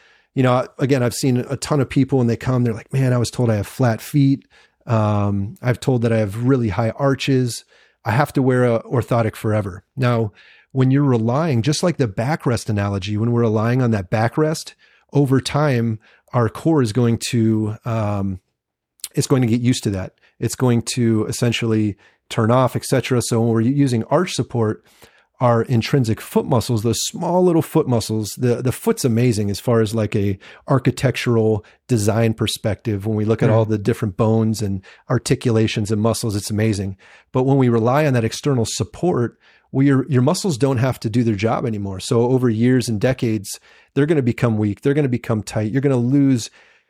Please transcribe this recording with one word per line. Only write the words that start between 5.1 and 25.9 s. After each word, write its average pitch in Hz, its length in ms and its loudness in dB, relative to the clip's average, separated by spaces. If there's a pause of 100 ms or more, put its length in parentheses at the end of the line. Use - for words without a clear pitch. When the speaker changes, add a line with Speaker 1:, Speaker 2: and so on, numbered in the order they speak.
Speaker 1:
I've 120 200 -2
told 123 220 0
that 117 100 2
I 113 60 2
have 110 260 -2
really 123 240 2
high 113 220 -2
arches. 131 720 0 (400)
I 110 80 0
have 143 220 2
to 139 80 2
wear 127 220 4
a 117 200 2
orthotic 117 500 0
forever." 104 500 -4 (120)
Now, 120 340 0 (400)
when 131 220 2
you're 143 100 4
relying, 123 600 2
just 147 200 0
like 175 140 0
the 131 100 0
backrest 123 600 -2
analogy, 101 480 -2
when 113 160 0
we're 120 80 2
relying 117 420 0
on 120 80 2
that 101 180 -2
backrest, 156 640 -2 (380)
over 135 280 2
time, 123 580 -2 (340)
our 120 160 2
core 156 320 0
is 110 120 0
going 117 260 2 (120)
to, 110 540 0
um, 104 540 -4 (800)
it's 143 100 0
going 131 160 2
to 120 60 2
get 120 120 2
used 127 220 0
to - 80 -2
that. 95 240 -6 (260)
It's - 160 -4
going 120 260 2
to 113 440 0
essentially 110 680 -2 (320)
turn 113 220 0
off, 127 240 2
et 113 100 -6
cetera. 127 380 0
So 117 180 0
when 117 100 2
we're 113 100 2
using 123 440 2
arch 185 300 0
support, 110 500 -2 (560)
our 120 220 4
intrinsic 113 580 0